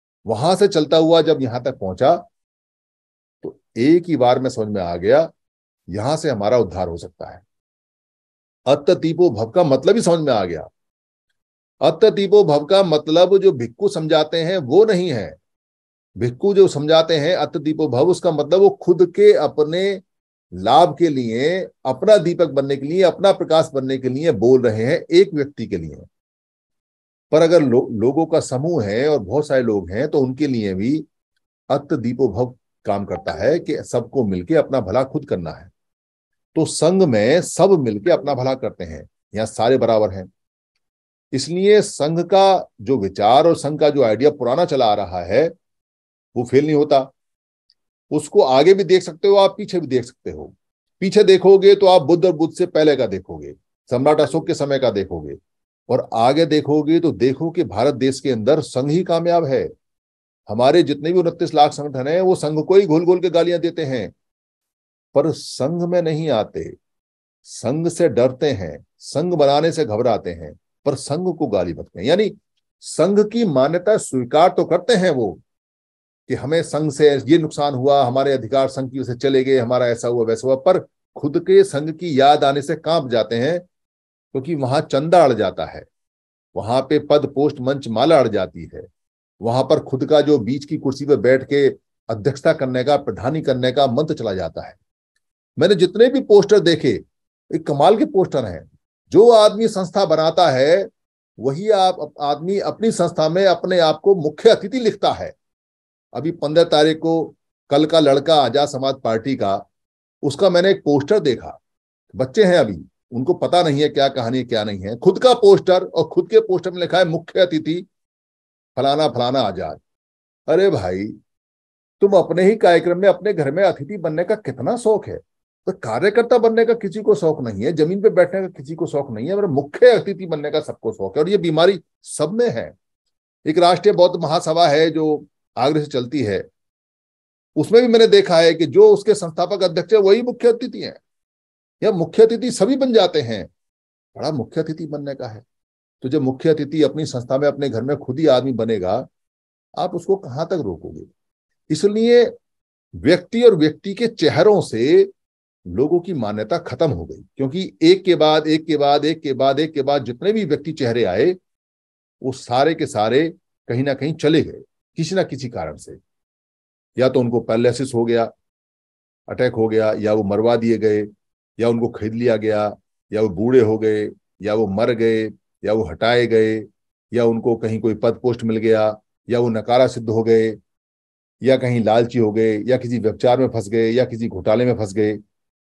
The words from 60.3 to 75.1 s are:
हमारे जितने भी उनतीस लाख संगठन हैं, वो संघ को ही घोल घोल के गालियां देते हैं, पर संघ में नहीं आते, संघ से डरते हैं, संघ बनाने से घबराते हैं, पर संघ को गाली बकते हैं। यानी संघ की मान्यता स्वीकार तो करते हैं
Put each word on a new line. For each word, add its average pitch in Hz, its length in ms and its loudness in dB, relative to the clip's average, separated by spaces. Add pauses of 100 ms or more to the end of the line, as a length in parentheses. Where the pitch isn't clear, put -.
हमारे 131 340 2
जितने 147 300 -4
भी 180 60 2
उनतीस 165 360 -2
लाख 151 180 4
संगठन 139 360 -8
हैं, 170 120 0
वो 185 140 2
संघ 156 300 -4
को 185 120 4
ही 202 100 6
घोल 160 180 0
घोल 180 160 2
के 180 100 -2
गालियां 170 300 0
देते 165 240 -4
हैं, 123 260 -6 (1040)
पर 147 180 2
संघ 160 500 -6
में 175 200 -2
नहीं 160 280 -4
आते, 104 400 -4 (720)
संघ 156 460 -6
से 165 200 0
डरते 127 440 0
हैं, 85 240 -8 (220)
संघ 175 360 -6
बनाने 147 380 2
से 156 120 -2
घबराते 107 460 -2
हैं, 80 240 -14 (320)
पर 143 80 -2
संघ 165 420 -6
को 160 100 -4
गाली 90 280 -2
बकते - 260 -16
हैं। - 60 -6
यानी 220 240 2 (520)
संघ 190 360 0 (100)
की 233 160 -2
मान्यता 147 520 0
स्वीकार 135 520 2
तो 180 160 -2
करते 180 300 0
हैं 185 160 2